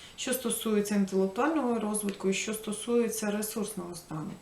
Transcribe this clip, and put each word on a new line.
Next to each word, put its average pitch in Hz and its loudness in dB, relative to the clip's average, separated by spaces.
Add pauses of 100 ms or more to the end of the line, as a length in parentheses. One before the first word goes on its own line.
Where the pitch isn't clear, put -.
(160)
що - -2
стосується 214 2
інтелектуального 214 4
розвитку 208 -2
і 196 2
що 214 -2
стосується 214 0
ресурсного 202 -4
стану. - -8 (100)